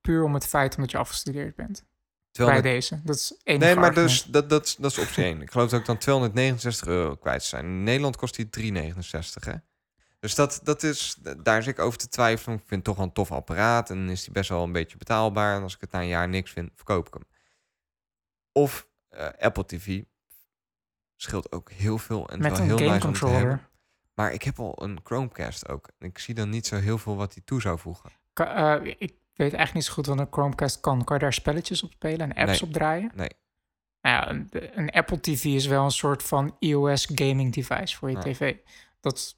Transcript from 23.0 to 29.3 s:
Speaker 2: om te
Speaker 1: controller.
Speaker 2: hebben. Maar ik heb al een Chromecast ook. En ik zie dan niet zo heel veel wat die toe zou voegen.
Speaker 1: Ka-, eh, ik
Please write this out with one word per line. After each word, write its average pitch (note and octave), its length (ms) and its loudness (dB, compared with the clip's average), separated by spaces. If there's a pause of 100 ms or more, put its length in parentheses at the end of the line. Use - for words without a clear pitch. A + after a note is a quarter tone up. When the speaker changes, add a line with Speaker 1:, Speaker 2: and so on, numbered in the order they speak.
Speaker 2:
om D3 60 2
te G2 80 -2
Speaker 1:
controller. B2+ 280 4
Speaker 2:
hebben. C3+ 200 -4 (460)
Maar G#2 180 0
ik A2 100 -8
heb C3+ 160 -4
al A2 240 -8
een G2 220 -8
Chromecast - 640 -6
ook. C#2+ 200 -10 (100)
En - 80 -14
ik F2+ 120 -14
zie - 160 -10
dan A2 160 -2
niet A2+ 160 -4
zo G#2 100 -4
heel G#2 220 0
veel G#2 180 -4
wat G2 180 -4
die - 100 -20
toe C3+ 160 -2
zou F2+ 180 -2
voegen. - 320 -14 (220)
Speaker 1:
Ka-, D3+ 480 2
eh, - 60 -8 (120)
ik - 160 -8 (200)